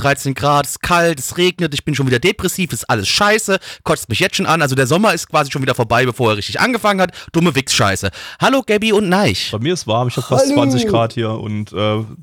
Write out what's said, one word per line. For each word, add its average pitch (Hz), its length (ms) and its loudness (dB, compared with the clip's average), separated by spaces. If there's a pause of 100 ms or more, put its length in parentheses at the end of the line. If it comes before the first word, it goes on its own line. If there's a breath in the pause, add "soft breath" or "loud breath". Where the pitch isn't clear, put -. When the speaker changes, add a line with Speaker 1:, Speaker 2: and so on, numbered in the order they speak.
Speaker 1:
dreizehn 139 300 0
Grad, 143 320 0
es - 80 -8
ist - 80 -12
kalt, 170 380 0
es - 180 -10
regnet, 175 380 0
ich - 100 -6
bin 151 100 -2
schon 135 120 0
wieder 123 120 2
depressiv, 180 540 -2
ist - 160 -6
alles 113 200 0
scheiße, 208 500 2 (240 loud breath)
kotzt - 260 -2
mich 110 120 -2
jetzt 185 160 0
schon 190 100 -2
an. 156 160 2
Also 131 120 0
der 131 120 4
Sommer 190 260 2
ist - 160 -6
quasi 147 220 0
schon 143 100 -4
wieder 131 140 0
vorbei, 117 320 2
bevor 120 240 0
er 107 80 0
richtig - 220 -6
angefangen 208 420 0
hat. 180 100 0 (200 loud breath)
Dumme 170 220 2
Wichs-Scheiße. 101 540 0 (320 loud breath)
Hallo 262 260 2
Gabby 214 280 2
und 208 160 2
Neich. 180 420 2
Speaker 2:
Bei 107 60 -2
mir 147 160 -2
ist - 120 -6
warm, 117 220 0
ich - 80 -6
hab 127 80 -2
fast 269 220 2
Speaker 3:
Hallo. 277 80 2
Speaker 2:
zwanzig 277 320 2
Grad 117 260 0
hier 113 200 -4
und, 107 420 -6
äh, 107 300 -2 (180)